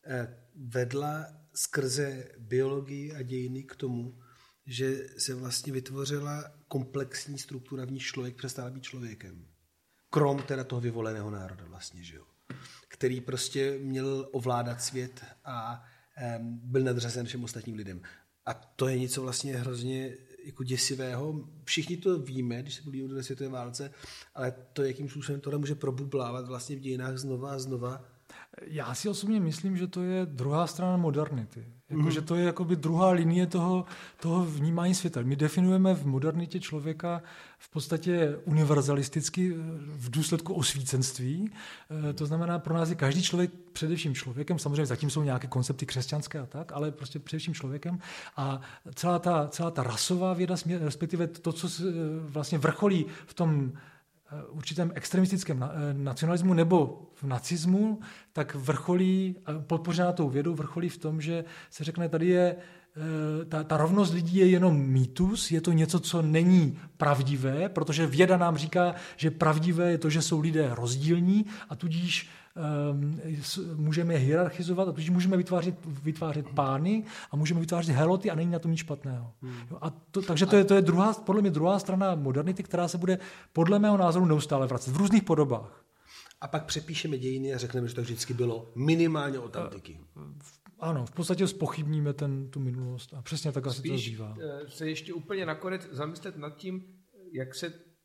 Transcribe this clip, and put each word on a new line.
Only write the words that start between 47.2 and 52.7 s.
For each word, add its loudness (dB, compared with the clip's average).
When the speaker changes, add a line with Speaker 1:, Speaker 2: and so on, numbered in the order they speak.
Speaker 2:
člověkem. -6
A -4
celá 2
ta, 2
celá -4
ta -2
rasová 0
věda, 0
smě-, -2
respektive -2
to, -4
co -4
se, -6
eh, -2
vlastně -2
vrcholí 4